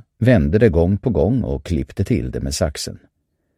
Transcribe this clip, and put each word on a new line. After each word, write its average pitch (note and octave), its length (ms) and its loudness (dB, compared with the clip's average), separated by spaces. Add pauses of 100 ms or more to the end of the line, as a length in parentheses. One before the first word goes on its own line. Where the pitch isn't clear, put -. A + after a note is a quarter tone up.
(180)
vände G#2 400 4
det A#2 100 6
gång E2+ 300 2
på - 120 -4
gång G2+ 320 0
och C#2 220 -6
klippte D2+ 400 -4
till C2 260 -2
det A#1+ 100 -8
med C2+ 140 -6
saxen. - 440 -6 (600)